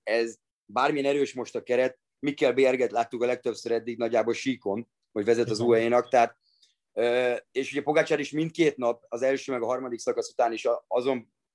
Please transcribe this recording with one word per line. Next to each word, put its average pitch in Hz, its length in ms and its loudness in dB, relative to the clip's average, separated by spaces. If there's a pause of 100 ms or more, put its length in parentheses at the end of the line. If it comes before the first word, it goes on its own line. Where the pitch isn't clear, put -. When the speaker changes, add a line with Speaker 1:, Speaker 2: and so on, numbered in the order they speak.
Speaker 1:
ez 113 340 -2 (340)
bármilyen 139 340 0
erős 139 280 0
most 123 220 -10
a 117 80 -4
keret. 127 360 0 (200)
Mikkel 139 340 0
Bjerget 127 380 2
láttuk 117 320 -2
a - 20 0
legtöbbször 120 460 -4
eddig 113 260 -4
nagyjából 117 360 0
síkon, 117 560 -4 (220)
hogy 104 140 -4
vezet 117 240 2
az 107 100 -2
Speaker 2:
Igen. 117 100 2
Speaker 1:
U 117 40 6
A 113 40 6
E-nak, 117 300 2
tehát, 117 300 2 (560)
ö, 120 420 0 (160)
és 131 200 -4
ugye 143 100 -4
Pogacsár 151 380 0
is 139 120 -8
mindkét 160 460 0
nap, 120 300 -2
az 117 140 -6
első 135 300 -2
meg 123 100 -4
a 117 40 -2
harmadik 123 340 -4
szakasz 117 300 -2
után 117 240 0
is 110 120 -8
a-, 117 220 0
azon, 120 460 -2 (220)